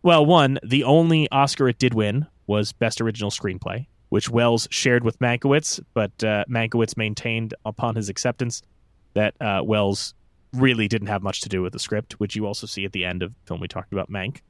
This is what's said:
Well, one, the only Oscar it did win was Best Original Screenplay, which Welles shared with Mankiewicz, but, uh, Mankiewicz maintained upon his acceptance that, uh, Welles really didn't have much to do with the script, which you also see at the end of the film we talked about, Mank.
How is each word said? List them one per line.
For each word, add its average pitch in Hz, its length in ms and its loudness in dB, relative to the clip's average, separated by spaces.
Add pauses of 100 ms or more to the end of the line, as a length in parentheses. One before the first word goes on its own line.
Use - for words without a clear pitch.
Well, 165 220 8
one, 147 380 6
the 131 200 0
only 160 480 4
Oscar 135 380 2
it 117 100 -2
did 123 140 2
win 110 340 0 (180)
was 107 280 0
Best - 260 -2
Original 107 320 -2
Screenplay, 95 560 -8 (220)
which - 200 0
Welles 117 400 2
shared 123 360 2
with 113 140 0
Mankiewicz, 127 600 0 (140)
but, 107 300 -2
uh, 107 260 0
Mankiewicz 113 480 0
maintained 113 560 -4 (120)
upon 110 300 -4
his 104 140 -4
acceptance 120 520 -4 (520)
that, 104 280 0
uh, 98 220 0
Welles 101 500 0 (380)
really 123 360 2
didn't 101 200 -2
have 98 160 -4
much 98 180 -6
to - 80 -10
do 95 120 -2
with 90 120 -4
the - 60 -12
script, - 400 -6
which 101 160 -4
you 107 100 -4
also 104 220 -8
see 98 180 -8
at 95 60 -8
the 90 140 -4
end 90 180 -4
of 92 100 -8
the - 120 -20
film 87 160 -8
we 92 60 -10
talked - 260 -12
about, 95 180 -6
Mank. 101 380 -8